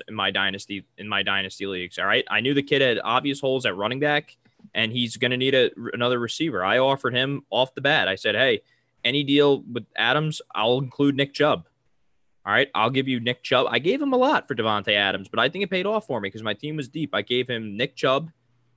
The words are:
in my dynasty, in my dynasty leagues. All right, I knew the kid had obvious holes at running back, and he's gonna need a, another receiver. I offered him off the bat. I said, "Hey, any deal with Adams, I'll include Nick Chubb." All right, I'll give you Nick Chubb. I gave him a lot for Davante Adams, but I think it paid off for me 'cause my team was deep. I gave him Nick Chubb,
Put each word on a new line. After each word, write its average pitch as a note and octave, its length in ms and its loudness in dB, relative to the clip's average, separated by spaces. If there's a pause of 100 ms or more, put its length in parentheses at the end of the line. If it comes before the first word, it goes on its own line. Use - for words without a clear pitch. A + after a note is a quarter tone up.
in G#2+ 80 -12
my G2+ 160 0
dynasty, G2 540 -4 (120)
in G2+ 100 -14
my G2 140 -2
dynasty G2 440 -4
leagues. F2+ 340 -6
All F2+ 60 -2
right, A2 240 2
I G#2+ 100 0
knew C3 140 0
the C#3 100 2
kid C#3 180 2
had B2 220 2
obvious C3+ 380 -2
holes C3 240 0
at G2 100 -2
running G#2+ 240 -4
back, D3 380 -2 (360)
and A2 180 -2
he's A#2+ 260 -4
gonna B2 200 0
need C3 160 0
a, B2+ 160 4 (220)
another B2 260 0
receiver. A#2+ 460 -4
I G2+ 140 4
offered C3 360 2
him C#3 360 -2
off B2 260 0
the - 60 -10
bat. C#3 260 2
I F#2+ 80 0
said, G#2 200 0
"Hey, A#2+ 260 2 (420)
any C#3 200 0
deal C#3+ 460 4
with A#2+ 160 -8 (120)
Adams, D3+ 440 0 (140)
I'll A#2 220 2
include C#3 400 0
Nick C#3 160 0
Chubb." C#3 340 2 (800)
All G2 60 0
right, B2 240 4
I'll A2 140 2
give C3+ 180 0
you B2+ 140 -2
Nick A#2+ 200 -4
Chubb. B2+ 280 2
I A#2 100 0
gave G#3+ 220 0
him C#4 100 -2
a B3+ 60 4
lot B3+ 320 2
for C3+ 60 -4
Davante G#2+ 380 0
Adams, G2 360 0
but A2 100 -2
I A#2+ 80 4
think F#3+ 160 -6
it F#3 60 -6
paid F#3 160 -2
off G#3+ 220 -4
for B2 120 -4
me G2 100 -4
'cause A2 140 -12
my G#2+ 100 -2
team D3 220 -10
was C3+ 140 -8
deep. D#3 260 -6
I G#2 60 0
gave B2 280 0
him A2 280 -8
Nick A#2+ 180 -4
Chubb, C#3+ 360 0 (460)